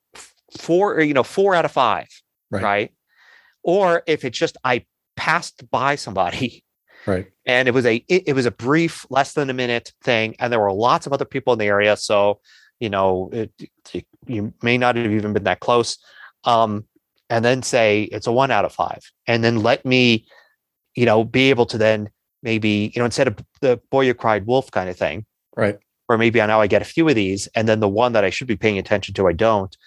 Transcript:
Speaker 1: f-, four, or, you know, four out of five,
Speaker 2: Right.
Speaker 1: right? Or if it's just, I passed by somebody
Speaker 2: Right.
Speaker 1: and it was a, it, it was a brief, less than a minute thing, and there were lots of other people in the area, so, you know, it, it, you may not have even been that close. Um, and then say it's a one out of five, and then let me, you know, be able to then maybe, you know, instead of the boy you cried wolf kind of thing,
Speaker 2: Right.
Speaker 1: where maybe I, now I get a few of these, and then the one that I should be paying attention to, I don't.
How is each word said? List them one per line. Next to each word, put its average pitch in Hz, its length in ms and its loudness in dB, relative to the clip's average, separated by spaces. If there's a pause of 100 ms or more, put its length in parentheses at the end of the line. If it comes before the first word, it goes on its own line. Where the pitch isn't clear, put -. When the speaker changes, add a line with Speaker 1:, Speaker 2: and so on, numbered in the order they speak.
(140)
Speaker 1:
f-, - 180 -20 (240)
four, 185 380 0
or, 160 80 0
you 147 120 0
know, 127 100 2
four 196 300 0
out 165 100 2
of 147 80 -4
five, 107 340 0 (440)
Speaker 2:
Right. 98 120 -4
Speaker 1:
right? 104 300 -2 (720)
Or 175 420 2
if 151 180 -2
it's 123 140 -6
just, - 260 -2
I 123 220 0 (300)
passed 160 540 -4
by 135 260 0
somebody 98 640 -6 (440)
Speaker 2:
Right. 95 200 -2 (200)
Speaker 1:
and 127 220 2
it 117 60 2
was 123 120 2
a, 117 220 0
it, 180 200 0
it 151 40 0
was 131 140 0
a 117 40 0
brief, 156 600 -2
less 131 240 0
than 143 140 -4
a 131 60 -4
minute 120 380 -4 (100)
thing, 110 380 0
and 120 120 -2
there 120 60 2
were 101 140 2
lots 120 340 0
of 139 60 -6
other 139 120 -2
people 131 280 -4
in 117 80 0
the 104 60 0
area, 104 300 2
so, 101 440 0 (400)
you 113 100 -4
know, 95 420 0
it, 110 200 -6 (420)
it, 87 120 -10 (200)
you 113 260 -6 (100)
may 120 140 0
not 123 200 2
have 117 160 -2
even 107 200 -2
been 101 120 -2
that 92 160 -2
close. 120 380 0 (460)
Um, 110 400 2 (460)
and 117 140 0
then 127 180 2
say 107 420 2
it's 104 240 -10
a 120 40 -2
one 131 180 2
out 104 140 2
of 76 80 -4
five, - 280 -6 (280)
and 117 140 0
then 117 200 0
let 117 220 0
me, 123 420 2 (720)
you 120 100 2
know, 113 180 4
be 131 260 2
able 120 160 0
to 120 120 -8
then 107 300 0 (340)
maybe, 107 520 0
you 123 60 -2
know, 120 40 0
instead 127 240 0
of 104 80 -6 (240)
the 123 200 2 (100)
boy 135 120 2
you 127 120 2
cried 107 320 -2
wolf 127 260 0
kind 92 180 -4
of 92 60 -8
thing, 87 300 -4 (300)
Speaker 2:
Right. 104 220 -2 (280)
Speaker 1:
where 113 120 0
maybe 113 220 2
I, 107 60 2
now 110 140 2
I 107 60 4
get 101 160 2
a - 20 -8
few 165 240 0
of 147 60 4
these, 98 400 -2
and 113 140 0
then 110 120 4
the 107 80 2
one 117 260 2
that 107 100 4
I 92 60 0
should - 180 -8
be 113 80 -2
paying 104 220 0
attention 98 360 -4
to, 98 140 2
I 85 40 2
don't. 101 440 0 (100)